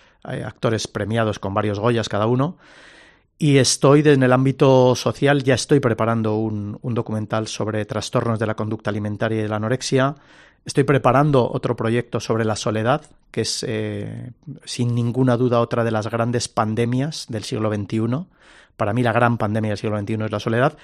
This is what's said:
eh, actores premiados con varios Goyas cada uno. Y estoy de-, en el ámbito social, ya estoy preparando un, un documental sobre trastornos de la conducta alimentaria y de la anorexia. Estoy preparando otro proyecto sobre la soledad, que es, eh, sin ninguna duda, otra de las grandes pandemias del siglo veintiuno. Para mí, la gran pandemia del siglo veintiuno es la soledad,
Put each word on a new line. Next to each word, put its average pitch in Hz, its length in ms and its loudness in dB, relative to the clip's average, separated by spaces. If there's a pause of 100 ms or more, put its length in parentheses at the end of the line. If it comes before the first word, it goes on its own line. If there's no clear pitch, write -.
(300)
eh, 139 140 -8
actores 110 440 -4
premiados 107 520 -2
con 98 140 -6
varios 104 260 0
Goyas 117 300 0
cada 107 180 0
uno. 135 300 0 (800)
Y 143 200 4
estoy 143 460 4
de-, 147 100 8
en 135 100 4
el 127 100 4
ámbito 131 640 4
social, 139 480 0
ya 127 120 2
estoy 143 240 2
preparando 110 560 0
un, 107 460 -4
un 120 120 -6
documental 110 540 -4
sobre 107 380 -4
trastornos 113 520 -2
de 110 80 -2
la 107 100 -2
conducta 107 340 -6
alimentaria 107 500 -4
y - 20 -2
de 107 80 -4
la 107 60 -4
anorexia. 127 600 0 (480)
Estoy - 200 0
preparando 131 680 2
otro 127 240 -4
proyecto 117 440 -2
sobre 110 260 0
la 110 100 0
soledad, 113 460 -2 (300)
que 113 100 -4
es, - 260 -4
eh, 107 640 -6 (320)
sin 120 300 -4
ninguna 120 440 2
duda, 120 220 2
otra 117 240 0
de 113 60 0
las 110 180 -2
grandes 117 420 -2
pandemias 117 800 -2
del 113 140 -8
siglo 110 280 -4
veintiuno. 113 560 -2 (500)
Para 104 160 0
mí, 123 80 0
la 120 100 2
gran 117 280 2
pandemia 110 300 -2
del 101 100 -2
siglo 107 160 -4
veintiuno 107 300 -4
es 107 60 -4
la 104 80 -2
soledad, 120 440 0